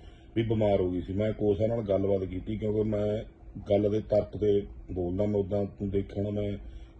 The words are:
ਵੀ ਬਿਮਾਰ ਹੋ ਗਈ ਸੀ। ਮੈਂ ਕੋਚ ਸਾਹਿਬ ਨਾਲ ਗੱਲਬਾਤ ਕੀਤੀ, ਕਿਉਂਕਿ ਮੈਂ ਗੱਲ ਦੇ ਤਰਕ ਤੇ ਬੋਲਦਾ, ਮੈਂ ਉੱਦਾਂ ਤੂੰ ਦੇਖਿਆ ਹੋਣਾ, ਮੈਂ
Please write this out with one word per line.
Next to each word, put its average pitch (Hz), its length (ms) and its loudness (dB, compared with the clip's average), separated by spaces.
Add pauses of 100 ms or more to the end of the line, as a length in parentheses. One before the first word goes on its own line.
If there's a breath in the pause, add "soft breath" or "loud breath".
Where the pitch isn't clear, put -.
(360 loud breath)
ਵੀ 113 80 2
ਬਿਮਾਰ 107 380 4
ਹੋ 92 100 2
ਗਈ 90 100 0
ਸੀ। 98 120 -6
ਮੈਂ 107 200 0
ਕੋਚ 104 240 2
ਸਾਹਿਬ 110 140 2
ਨਾਲ 117 140 -2
ਗੱਲਬਾਤ 98 380 2
ਕੀਤੀ, 92 340 -6
ਕਿਉਂਕਿ 107 320 0
ਮੈਂ 107 340 0 (460)
ਗੱਲ 104 200 4
ਦੇ 107 100 2 (100)
ਤਰਕ 101 280 2
ਤੇ 101 240 4 (300)
ਬੋਲਦਾ, 90 340 -2
ਮੈਂ 104 140 0
ਉੱਦਾਂ 101 240 0 (160)
ਤੂੰ 104 100 -4
ਦੇਖਿਆ 98 340 -2
ਹੋਣਾ, 104 180 -2
ਮੈਂ 101 160 -4 (420 loud breath)